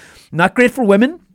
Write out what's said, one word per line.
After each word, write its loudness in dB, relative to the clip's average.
not -2
great 2
for -6
women. 0